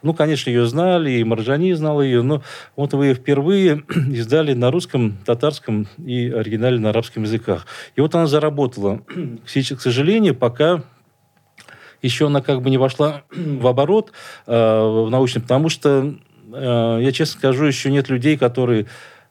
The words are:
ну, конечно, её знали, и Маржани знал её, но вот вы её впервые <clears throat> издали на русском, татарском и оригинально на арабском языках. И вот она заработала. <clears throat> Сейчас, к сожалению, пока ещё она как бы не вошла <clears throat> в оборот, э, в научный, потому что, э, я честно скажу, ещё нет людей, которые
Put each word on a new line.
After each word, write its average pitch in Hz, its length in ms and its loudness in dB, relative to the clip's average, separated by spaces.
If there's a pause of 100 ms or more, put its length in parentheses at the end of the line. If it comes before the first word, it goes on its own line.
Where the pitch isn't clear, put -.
ну, 160 140 -2
конечно, 151 340 0
её 120 160 2
знали, 165 460 0
и 117 120 0
Маржани 135 520 0
знал 151 260 0
её, 123 220 2
но 139 180 0 (340)
вот 143 200 -4
вы 139 100 2
её 135 100 4
впервые 147 720 2
<clears throat> 139 240 -2
издали 135 440 0
на 123 160 2
русском, 127 420 -2 (140)
татарском 120 600 -2 (160)
и 123 280 -4
оригинально 113 500 -2
на 107 80 0
арабском 113 320 -2
языках. 107 460 -4 (280)
И 135 60 0
вот 156 140 0
она 165 100 4
заработала. 139 760 -2 (240)
<clears throat> 117 200 -14
Сейчас, 131 320 -4
к - 40 -18
сожалению, 151 520 2
пока 151 480 0 (1200)
ещё 135 260 0
она 143 140 2
как 131 200 0
бы 131 80 0
не 131 80 4
вошла 143 480 0
<clears throat> - 60 -20
в 143 360 -4
оборот, 156 440 2 (360)
э, 113 60 -6
в 110 560 2
научный, 123 320 0
потому 139 280 0
что, 143 460 0 (380)
э, 117 480 0
я 135 100 2
честно - 280 -4
скажу, 135 260 2
ещё 135 240 -2
нет 135 200 0
людей, 131 280 0
которые 120 500 0 (440)